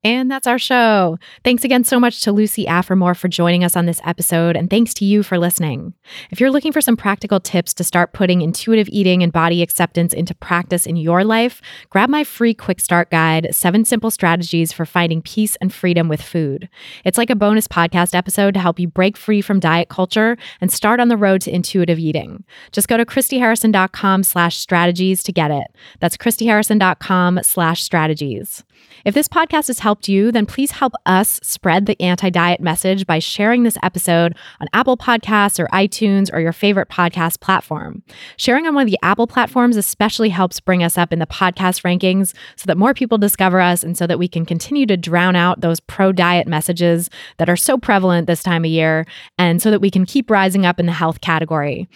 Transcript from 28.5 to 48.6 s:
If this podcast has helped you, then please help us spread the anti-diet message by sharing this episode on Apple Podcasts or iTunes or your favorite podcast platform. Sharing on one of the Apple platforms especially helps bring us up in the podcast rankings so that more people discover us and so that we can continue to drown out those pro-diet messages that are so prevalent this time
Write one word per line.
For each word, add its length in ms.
If 80
this 160
podcast 380
has 120
helped 300
you, 220
then 140
please 260
help 220
us 360
spread 440
the 160
anti-diet 580
message 460
by 140
sharing 440
this 180
episode 540
on 140
Apple 240
Podcasts 640
or 80
iTunes 680
or 60
your 120
favorite 380
podcast 500
platform. 640
Sharing 300
on 80
one 80
of 80
the 100
Apple 240
platforms 520
especially 520
helps 300
bring 240
us 140
up 160
in 60
the 60
podcast 580
rankings 500
so 100
that 120
more 160
people 240
discover 440
us 220
and 140
so 80
that 140
we 80
can 180
continue 400
to 120
drown 380
out 260
those 180
pro-diet 680
messages 640
that 120
are 60
so 220
prevalent 500
this 160
time 220